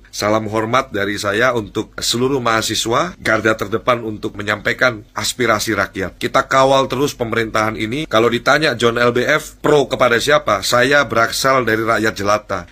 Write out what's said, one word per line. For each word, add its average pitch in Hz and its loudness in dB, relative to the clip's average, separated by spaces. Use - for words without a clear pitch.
Salam 107 -2
hormat 113 -2
dari 101 -2
saya 107 0
untuk 110 -4
seluruh 131 0
mahasiswa, 113 0
garda 110 0
terdepan 110 -2
untuk 104 -8
menyampaikan 107 -2
aspirasi 107 -2
rakyat. 95 -4
Kita - -2
kawal 135 4
terus 131 -2
pemerintahan 110 -2
ini. 120 -4
Kalau 113 2
ditanya 131 2
John 117 2
L 120 2
B 120 0
F 151 -2
pro 147 2
kepada 123 2
siapa, 110 2
saya 135 2
berasal 113 0
dari 110 0
rakyat 110 0
jelata. 101 -2